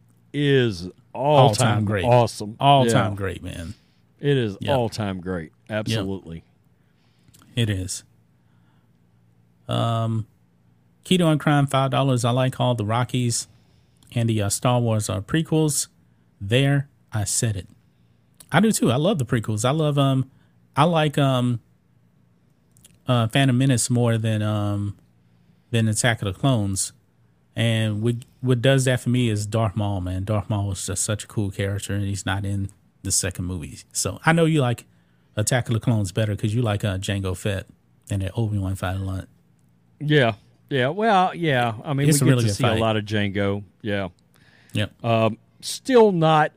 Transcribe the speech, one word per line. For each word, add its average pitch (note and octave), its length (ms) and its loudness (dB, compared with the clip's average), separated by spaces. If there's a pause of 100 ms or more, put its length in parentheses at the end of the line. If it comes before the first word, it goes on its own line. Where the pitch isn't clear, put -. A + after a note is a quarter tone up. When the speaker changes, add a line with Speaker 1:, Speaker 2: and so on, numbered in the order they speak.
(340)
Speaker 1:
is B2 540 2 (260)
all C#3 240 2 (120)
Speaker 2:
All-time A2 280 2
Speaker 1:
time G#2+ 80 0
Speaker 2:
great. G2+ 200 -2
Speaker 1:
awesome. A#2 540 2
Speaker 2:
All-time A#2 540 4
Speaker 1:
Yeah. G2 40 -8
Speaker 2:
great, F2+ 260 -6
man. E2 300 -12 (460)
Speaker 1:
It C#3+ 160 0
is A2 240 -2
Speaker 2:
Yep. - 180 -2
Speaker 1:
all-time G2+ 440 -4
great. E2+ 320 -8 (160)
Speaker 2:
Yep. A2 100 -4
Speaker 1:
Absolutely. G2 640 -6 (1120)
Speaker 2:
It A#2 140 2
is. F#2 340 -6 (1600)
Um, A2+ 600 -2 (760)
Keto F3 260 4
and D3 80 2
Crime, C#3+ 280 2
five C3+ 240 0
dollars. C3 340 2
I A#2+ 60 4
like C3 280 0
all B2 160 2
the A2+ 100 -4
Rockies A#2+ 600 -2 (680)
and A#2 160 0
the, G#2+ 120 0
uh, G2+ 80 0
Star B2 300 2
Wars A2 300 0
are G2 120 -4
prequels. D#3 640 -2 (520)
There, C#3 480 2 (240)
I G#2+ 120 -2
said G#2+ 320 -2
it. F2 120 -10 (840)
I D#3 80 4
do G#3+ 120 4
too. E3+ 200 2
I A#2+ 60 0
love E3+ 220 0
the A#2+ 60 -2
prequels. A2 380 -2
I B2 80 2
love, D3+ 260 0
um, C3+ 320 2 (460)
I C#3+ 80 6
like, D#3 340 2
um, B2 440 0 (1500)
uh, A#2+ 200 2
Phantom C3+ 300 2
Menace C3 320 2
more A#2+ 280 2
than, A2 240 0
um, G#2 560 -2 (760)
than A2+ 160 2
Attack A2 340 0
of G2 120 -4
the - 40 -10
Clones. G#2 540 -2 (640)
And A2 460 0
what, A#2+ 140 0 (260)
what B2+ 200 0
does C3+ 240 4
that B2+ 140 0
for A#2+ 100 -4
me A#2+ 200 2
is G#2 160 -2
Darth A2 300 -2
Maul, G2+ 260 -2
man. F2+ 240 -6
Darth G#2+ 240 -4
Maul G2+ 220 -2
is - 140 -8
just F#2 180 -4
such G#2 200 -4
a - 40 -18
cool G2+ 240 -4
character, G2+ 420 -6
and G2+ 120 -4
he's G2 200 -6
not G2 200 -4
in G2 240 -4 (340)
the F#2+ 80 -6
second - 340 -4
movie. F2+ 340 -10 (140)
So - 320 -6
I D#3+ 80 4
know E3 120 2
you D#3 160 2
like A#2+ 240 -2 (520)
Attack A#2 320 0
of A#2 40 -2
the G#2+ 60 -2
Clones G#2+ 320 -2
better G#2+ 240 -4
'cause G#2 180 -4
you B2 80 -2
like, G#2 220 -2
uh, F#2+ 140 -4
Jango F#2+ 380 -4
Fett G2 300 -6 (440)
and G2+ 120 -2
that G2 140 -6
Obi-Wan G#2 400 -2
fight F#2+ 220 -6
a - 20 -6
lot. F#2+ 280 -8 (720)
Speaker 1:
Yeah. C#3+ 340 2 (360)
Yeah. C3 200 0
Well, F#3 460 0
yeah. B2+ 380 0 (100)
I D3+ 100 -6
mean, C#3 160 2
Speaker 2:
It's D3 120 4
Speaker 1:
we B2+ 60 4
Speaker 2:
a - 20 6
Speaker 1:
get - 20 6
Speaker 2:
really B2 120 4
Speaker 1:
to A2+ 60 2
Speaker 2:
good G2 60 -2
Speaker 1:
see - 80 -2
Speaker 2:
fight. A2 140 2
Speaker 1:
a A2+ 40 0
lot A2 160 2
of G#2 80 -2
Jango. G2+ 580 -2 (180)
Yeah. G2+ 280 -4 (640)
Speaker 2:
Yep. - 320 -4
Speaker 1:
Um, A2+ 320 2 (220)
still A3+ 540 4
not D#3 440 4